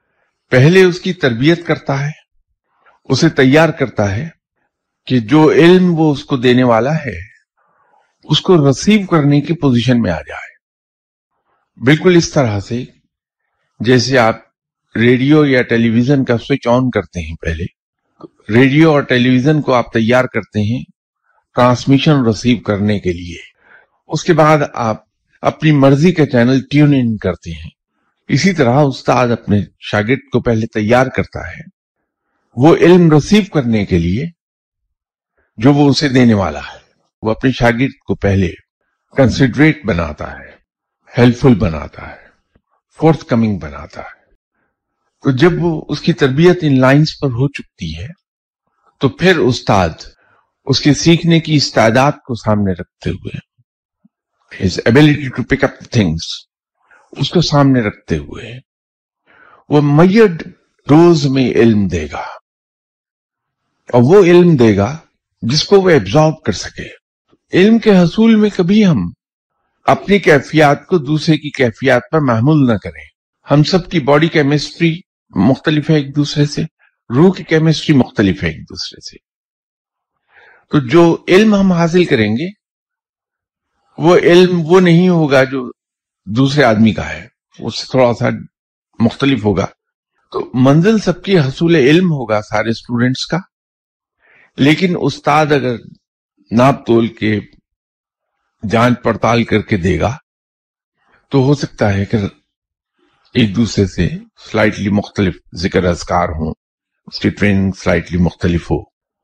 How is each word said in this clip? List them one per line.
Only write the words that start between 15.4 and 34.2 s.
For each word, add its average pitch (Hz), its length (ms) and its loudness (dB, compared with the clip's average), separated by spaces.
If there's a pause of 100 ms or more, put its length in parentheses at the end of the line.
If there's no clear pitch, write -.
या 131 200 0
टेलीविजन 120 600 0
का 120 120 -2
स्विच 131 320 -6
on 123 260 0
करते 98 260 -6
हैं, 78 160 -12
पहले 80 280 -8 (880)
रेडियो 135 420 2
और 139 120 0
टेलीविजन 127 560 0
को 135 120 -4
आप 117 220 -2
तैयार 120 320 0
करते 107 360 -8
हैं 113 200 -4 (720)
ट्रांसमिशन 131 680 2
रिसीव 113 400 -2
करने 104 340 -2
के 90 120 -6
लिए, 87 260 -12 (720)
उसके 165 220 -2
बाद 151 300 4 (140)
आप 110 280 -6 (380)
अपनी 156 300 0
मर्जी 143 400 4
का 160 120 0
चैनल 127 380 0
ट्यून 143 320 2
इन 120 240 -2
करते 90 320 -8
हैं। 80 200 -16 (580)
इसी 156 240 0
तरह 135 280 0
उस्ताद 127 500 -2
अपने 101 340 -2 (180)
शागिर्द 107 380 -2 (120)
को 120 80 -2
पहले 113 260 -2
तैयार 120 420 0
करता - 400 -8
है - 140 -18 (920)
वो 139 200 4
इल्म 170 360 4
रिसीव 185 420 2
करने 117 300 -2
के 92 140 -2
लिए 98 320 -4 (1300)